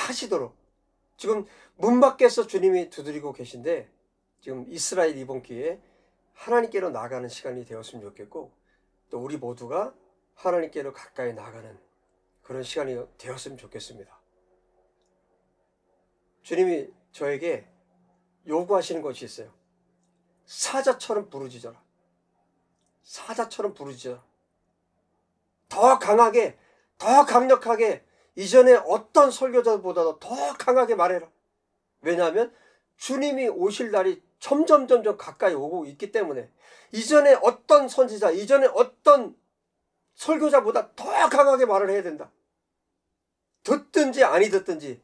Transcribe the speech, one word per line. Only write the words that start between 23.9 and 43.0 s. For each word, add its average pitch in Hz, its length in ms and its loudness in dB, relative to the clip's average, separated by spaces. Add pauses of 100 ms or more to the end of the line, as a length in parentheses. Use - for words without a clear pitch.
더 240 280 4
강하게, 220 600 2 (400)
더 254 260 6
강력하게, 240 800 2 (300)
이전에 247 400 8 (100)
어떤 254 460 2
설교자보다도 196 880 -2
더 277 340 -8
강하게 247 400 0
말해라." 180 380 -2 (720)
왜냐하면 170 520 -2 (440)
주님이 269 500 -4
오실 208 420 -4
날이 190 320 -2 (180)
점점, 294 480 2
점점 226 300 2
가까이 - 380 -4
오고 151 320 -8
있기 180 240 -14
때문에 147 400 -6 (400)
이전에 277 500 4
어떤 269 480 4
선지자, 214 400 0
이전에 208 380 2
어떤 247 680 2 (800)
설교자보다 285 800 0
더 - 340 0
강하게 269 360 4
말을 196 240 0
해야 196 120 0
된다. 165 300 -12 (1300)